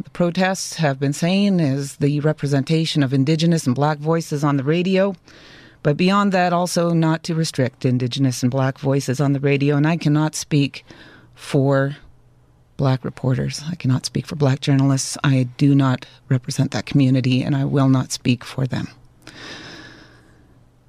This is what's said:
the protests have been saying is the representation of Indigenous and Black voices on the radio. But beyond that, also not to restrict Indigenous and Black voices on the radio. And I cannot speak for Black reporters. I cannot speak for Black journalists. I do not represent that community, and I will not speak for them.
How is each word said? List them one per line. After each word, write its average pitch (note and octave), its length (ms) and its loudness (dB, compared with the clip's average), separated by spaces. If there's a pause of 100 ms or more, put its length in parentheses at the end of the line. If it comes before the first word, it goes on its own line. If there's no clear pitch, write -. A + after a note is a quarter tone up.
the - 80 -16
protests F3+ 640 -2
have C#3+ 220 0
been C#3 140 -2
saying F#3+ 480 2
is C#3 380 -2
the D3 240 0
representation D3+ 840 0
of C3 100 0
Indigenous D#3+ 520 2
and B2 100 0
Black D3 220 0
voices D#3 480 -2
on C#3+ 100 2
the C3+ 80 0
radio. F#3 500 0 (680)
But D3 140 2
beyond G3 340 2
that, F3+ 220 2
also E3+ 380 0
not E3 320 2
to E3 120 -4
restrict D#3 480 -2
Indigenous B2+ 580 0
and B2 80 2
Black C3 280 -2
voices C3+ 420 -2
on C#3+ 140 2
the C#3 80 -2
radio. C#3+ 340 2
And C#3+ 100 2
I E3 120 2
cannot D3+ 380 2
speak - 500 -2 (500)
for C#3 600 0 (800)
Black C3 260 0
reporters. C3+ 680 -4
I F3 60 -6
cannot B2+ 300 -2
speak - 200 -6
for - 120 -10
Black C3+ 240 0
journalists. C3+ 600 0
I C3 360 0
do C#3 180 4
not C3+ 300 2 (240)
represent C#3+ 420 -2
that - 140 -6
community, C3 580 2
and D3 100 -2
I C#3 120 -2
will C#3 240 2
not C3 240 0
speak - 320 -2
for C3+ 200 -6
them. G#2+ 220 -6 (2000)